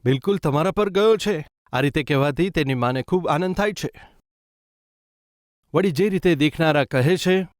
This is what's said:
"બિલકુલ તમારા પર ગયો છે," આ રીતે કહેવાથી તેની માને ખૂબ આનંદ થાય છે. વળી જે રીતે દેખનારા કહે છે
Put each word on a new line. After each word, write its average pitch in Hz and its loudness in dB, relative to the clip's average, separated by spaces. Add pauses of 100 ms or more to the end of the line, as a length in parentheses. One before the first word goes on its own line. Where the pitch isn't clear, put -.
"બિલકુલ 135 0
તમારા 156 0
પર 208 -2
ગયો 208 4
છે," 175 -4 (260)
આ 127 0
રીતે 143 0
કહેવાથી 147 0
તેની 139 -2
માને 127 -2
ખૂબ 180 -2
આનંદ 180 -2
થાય 208 -2
છે. - -8 (1800)
વળી 185 2
જે 170 0
રીતે 185 2
દેખનારા 147 0
કહે 139 2
છે 185 0 (120)